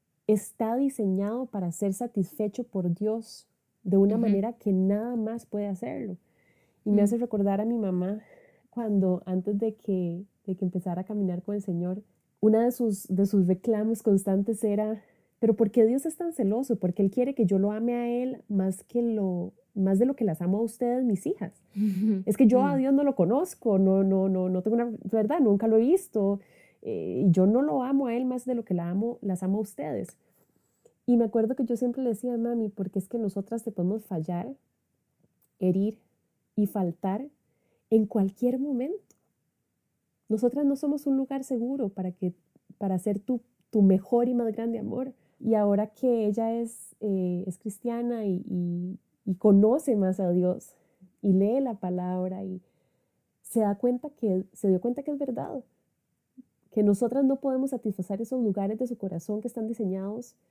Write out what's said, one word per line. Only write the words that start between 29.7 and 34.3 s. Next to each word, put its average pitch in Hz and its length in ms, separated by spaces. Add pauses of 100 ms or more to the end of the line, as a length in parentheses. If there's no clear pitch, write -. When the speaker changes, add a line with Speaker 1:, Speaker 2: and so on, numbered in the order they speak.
Speaker 1:
Y 247 100
me 233 80
acuerdo 226 320
que 262 80
yo 233 120
siempre 247 260
le 247 80
decía, 240 260
"Mami, 233 320
porque 190 300
es 190 100
que 240 100
nosotras 208 460
te 214 80
podemos 202 320
fallar, 175 500 (1040)